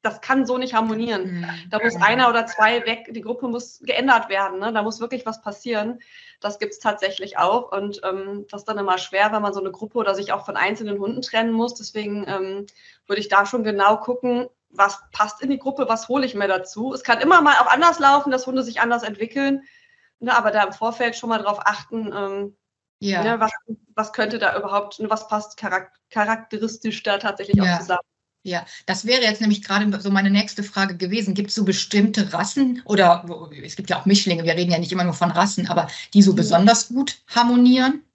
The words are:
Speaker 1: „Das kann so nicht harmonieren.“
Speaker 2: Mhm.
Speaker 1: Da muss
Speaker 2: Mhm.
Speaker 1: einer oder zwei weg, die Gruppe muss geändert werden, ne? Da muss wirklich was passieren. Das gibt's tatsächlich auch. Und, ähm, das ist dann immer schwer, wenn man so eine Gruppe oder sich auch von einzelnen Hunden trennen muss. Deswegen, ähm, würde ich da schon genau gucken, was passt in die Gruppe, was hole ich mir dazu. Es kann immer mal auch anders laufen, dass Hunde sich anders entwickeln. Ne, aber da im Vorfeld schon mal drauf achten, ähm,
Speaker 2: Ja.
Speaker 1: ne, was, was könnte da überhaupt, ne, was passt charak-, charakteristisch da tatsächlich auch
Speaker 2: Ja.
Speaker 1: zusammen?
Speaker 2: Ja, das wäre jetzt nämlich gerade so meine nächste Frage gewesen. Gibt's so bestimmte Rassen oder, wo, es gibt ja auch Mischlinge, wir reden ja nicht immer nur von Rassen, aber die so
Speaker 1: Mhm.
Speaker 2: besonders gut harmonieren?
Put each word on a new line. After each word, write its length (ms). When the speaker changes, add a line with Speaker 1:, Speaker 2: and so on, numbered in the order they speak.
Speaker 1:
„Das 200
kann 240
so 120
nicht 180
harmonieren.“ 500
Speaker 2:
Mhm. 460
Speaker 1:
Da 120
muss 120
Speaker 2:
Mhm. 60
Speaker 1:
einer 280
oder 180
zwei 380
weg, 260
die 100
Gruppe 260
muss 340
geändert 480
werden, 300
ne? 140
Da 100
muss 180
wirklich 240
was 160
passieren. 580
Das 180
gibt's 200
tatsächlich 580
auch. 340
Und, 320
ähm, 460
das 120
ist 80
dann 80
immer 200
schwer, 360
wenn 80
man 120
so 60
eine 120
Gruppe 280
oder 160
sich 180
auch 120
von 120
einzelnen 420
Hunden 220
trennen 320
muss. 220
Deswegen, 520
ähm, 380
würde 140
ich 80
da 160
schon 180
genau 340
gucken, 500
was 320
passt 300
in 80
die 100
Gruppe, 300
was 200
hole 160
ich 100
mir 120
dazu. 460
Es 100
kann 180
immer 200
mal 140
auch 120
anders 320
laufen, 320
dass 160
Hunde 160
sich 180
anders 220
entwickeln. 600
Ne, 160
aber 160
da 120
im 100
Vorfeld 440
schon 120
mal 100
drauf 260
achten, 500
ähm, 420
Speaker 2:
Ja. 240
Speaker 1:
ne, 160
was, 120
was 180
könnte 260
da 180
überhaupt, 440
ne, 80
was 200
passt 300
charak-, 320
charakteristisch 920
da 160
tatsächlich 420
auch 60
Speaker 2:
Ja. 100
Speaker 1:
zusammen? 240
Speaker 2:
Ja, 220
das 200
wäre 180
jetzt 180
nämlich 220
gerade 380
so 100
meine 200
nächste 320
Frage 340
gewesen. 360
Gibt's 220
so 100
bestimmte 680
Rassen 520
oder, 420
wo, 240
es 240
gibt 140
ja 100
auch 60
Mischlinge, 400
wir 100
reden 160
ja 80
nicht 140
immer 100
nur 100
von 180
Rassen, 360
aber 200
die 80
so 100
Speaker 1:
Mhm. 60
Speaker 2:
besonders 520
gut 300
harmonieren? 680